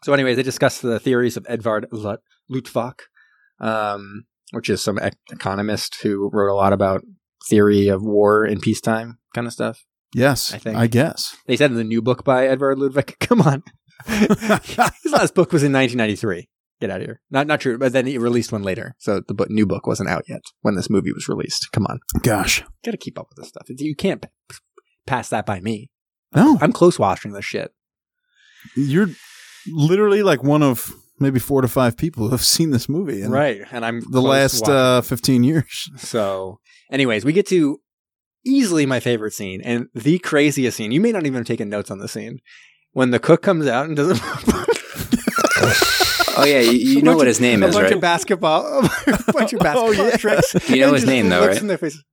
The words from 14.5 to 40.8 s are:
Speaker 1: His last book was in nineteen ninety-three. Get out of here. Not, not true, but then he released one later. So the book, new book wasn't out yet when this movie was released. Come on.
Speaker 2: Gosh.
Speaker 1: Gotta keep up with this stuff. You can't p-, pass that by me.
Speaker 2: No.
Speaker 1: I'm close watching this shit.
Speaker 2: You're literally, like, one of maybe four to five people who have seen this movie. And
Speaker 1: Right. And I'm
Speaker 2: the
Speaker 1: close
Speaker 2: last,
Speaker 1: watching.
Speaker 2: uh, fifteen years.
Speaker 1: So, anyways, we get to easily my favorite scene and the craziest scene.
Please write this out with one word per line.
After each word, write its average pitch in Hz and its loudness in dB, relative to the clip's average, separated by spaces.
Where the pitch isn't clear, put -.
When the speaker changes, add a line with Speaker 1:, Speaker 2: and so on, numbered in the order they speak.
Speaker 1:
His 320 -4
last 185 2
book 175 2
was 160 2
in 143 2
nineteen 131 0
ninety-three. 107 -4
Get 110 -4
out 92 -6
of - -10
here. 110 -16
Not, 135 0
not 151 0
true, 123 -2
but 131 0
then 127 0
he 135 -4
released 120 0
one 107 -4
later. 98 -6
So 98 -2
the 101 -6
book, 98 -2
new 107 2
book 87 -4
wasn't 104 -4
out 87 -4
yet - -12
when 104 0
this 87 -6
movie 98 0
was - -10
released. - -6
Come 107 0
on. - -8
Speaker 2:
Gosh. - -2
Speaker 1:
Gotta 220 -8
keep - -14
up - -16
with - -20
this - -20
stuff. - -20
You 139 -6
can't 151 -4
p-, - -20
pass 123 -4
that 110 -4
by 98 -6
me. 107 -8
Speaker 2:
No. 247 6
Speaker 1:
I'm 151 4
close 170 4
watching 101 -2
this 98 -14
shit. - -8
Speaker 2:
You're 147 2
literally, 196 2
like, 156 2
one 147 4
of 131 0
maybe 135 2
four 139 0
to 127 0
five 120 0
people 156 -4
who 104 -2
have 123 -2
seen 165 2
this 120 0
movie. 143 -4
And 104 -6
Speaker 1:
Right. 127 0
And 117 -6
I'm 117 -4
Speaker 2:
the 113 -12
Speaker 1:
close 127 2
Speaker 2:
last, 135 2
Speaker 1:
watching. 139 2
Speaker 2:
uh, 127 4
fifteen 123 2
years. 147 -2
Speaker 1:
So, 95 -4
anyways, 123 0
we 151 0
get 196 2
to 156 0
easily 214 2
my 131 0
favorite 110 -2
scene 95 -8
and 120 -4
the 143 2
craziest 143 0
scene. 110 -4